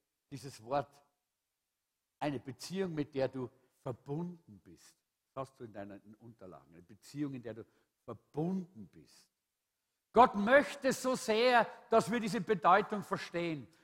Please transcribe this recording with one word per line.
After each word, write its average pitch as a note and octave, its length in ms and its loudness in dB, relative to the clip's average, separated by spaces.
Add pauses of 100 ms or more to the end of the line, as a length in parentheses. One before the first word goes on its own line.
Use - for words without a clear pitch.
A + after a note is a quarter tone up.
(300)
dieses C3+ 340 -14
Wort, C3+ 240 -2 (1300)
eine C#3+ 200 -4
Beziehung, F3 540 -8
mit D3 220 -6
der C3 120 0
du B2+ 220 -6 (320)
verbunden C#3+ 840 -10
bist. - 320 -20 (380)
Das C3 140 -10
hast - 120 -20
du B2 40 -14
in G#2+ 100 -16
deinen G2+ 460 -16
Unterlagen. F2 540 -20
Eine E2+ 100 -20
Beziehung, C#3 500 -10
in B2 80 -12
der A2+ 140 -12
du A2 100 -16 (380)
verbunden D#3 920 -6
bist. - 340 -20 (840)
Gott A#3+ 240 6
möchte B3+ 560 4
so B3+ 240 -2
sehr, A3+ 520 4 (220)
dass G#3+ 220 4
wir A#3+ 80 0
diese G#3 220 -2
Bedeutung F#3+ 600 4
verstehen, E3+ 640 -6 (160)